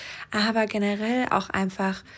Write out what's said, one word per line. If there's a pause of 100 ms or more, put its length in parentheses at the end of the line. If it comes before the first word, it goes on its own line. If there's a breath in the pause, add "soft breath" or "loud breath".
(320 loud breath)
aber
generell
auch
einfach, (140 loud breath)